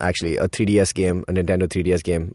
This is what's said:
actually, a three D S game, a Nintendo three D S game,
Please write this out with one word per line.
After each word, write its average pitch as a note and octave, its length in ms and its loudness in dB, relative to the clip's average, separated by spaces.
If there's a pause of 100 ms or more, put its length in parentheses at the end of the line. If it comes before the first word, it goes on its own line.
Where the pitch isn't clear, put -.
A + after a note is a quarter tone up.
actually, E2+ 360 -2
a F2+ 120 0
three - 180 -2
D G#2 120 4
S F#2+ 140 2
game, F#2 340 0
a F2+ 60 -4
Nintendo F#2 360 0
three F#2 140 -2
D F2+ 100 2
S E2+ 100 0
game, E2+ 320 -2